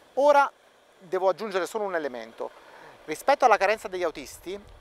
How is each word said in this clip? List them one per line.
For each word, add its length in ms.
Ora 360
devo 320
aggiungere 380
solo 160
un 100
elemento. 560
Rispetto 400
alla 120
carenza 300
degli 160
autisti, 560